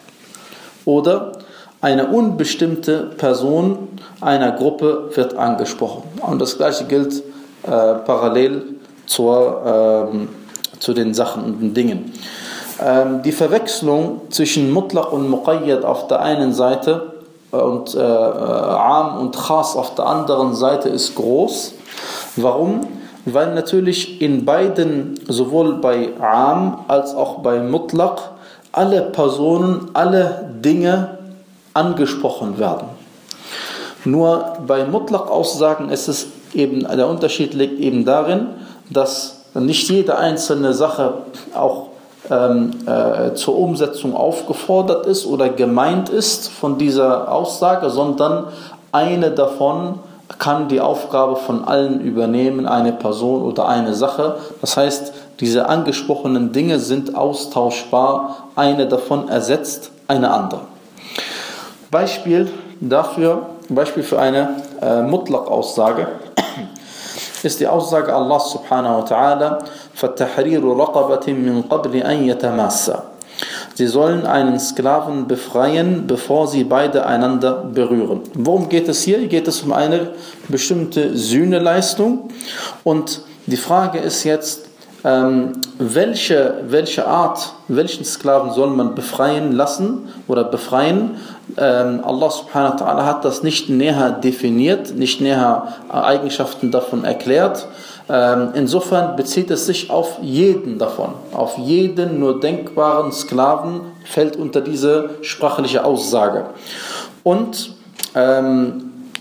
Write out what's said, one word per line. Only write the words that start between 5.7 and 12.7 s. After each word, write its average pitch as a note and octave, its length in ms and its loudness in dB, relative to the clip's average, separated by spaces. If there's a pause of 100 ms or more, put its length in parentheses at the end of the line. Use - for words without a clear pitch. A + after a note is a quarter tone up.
Und C#3+ 200 -2
das C3 160 -4
Gleiche D3 280 0
gilt, C#3 380 0 (400)
äh, A2+ 300 4 (100)
parallel A#2+ 600 2 (420)
zur, A#2 1040 2
ähm, G#2+ 180 -4 (500)
zu - 140 -2
den A2+ 200 0
Sachen A2 300 -2
und A2 180 -4
den G#2+ 120 -2
Dingen. A2+ 380 0 (720)